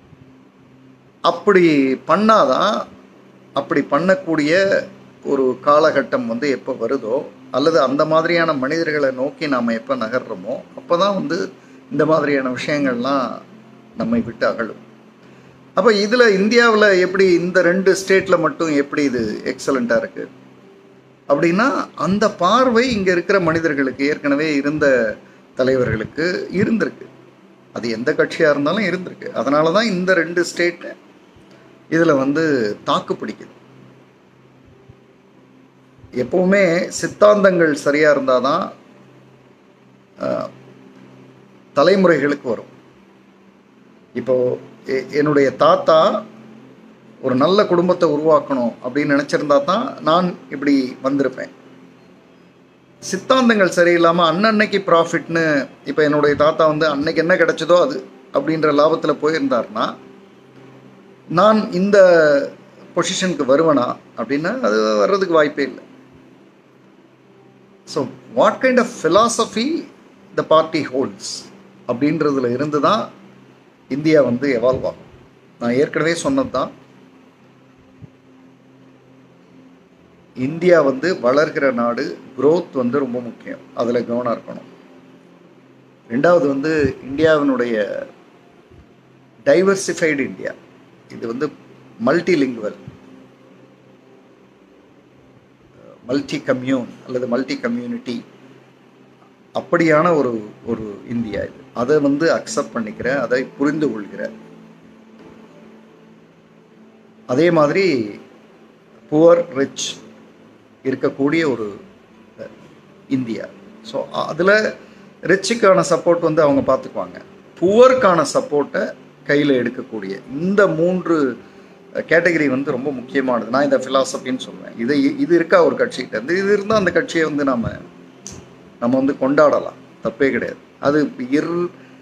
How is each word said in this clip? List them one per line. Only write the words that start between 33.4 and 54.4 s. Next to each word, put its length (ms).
எப்பவுமே 800
சித்தாந்தங்கள் 720
சரியா 420
இருந்தாதான், 560
ஆ, 260
தலைமுறைகளுக்கு 760
வரும். 160
இப்போ 440
எ-, 240
என்னுடைய 440
தாத்தா 680
ஒரு 140
நல்ல 300
குடும்பத்தை 440
உருவாக்கணும் 640
அப்படின்னு 100
நினைச்சிருந்தா 680
தான் 380
நான் 340
இப்படி 540
வந்திருப்பேன். 460
சித்தாந்தங்கள் 580
சரியில்லாம 540
அன்னன்னைக்கு 560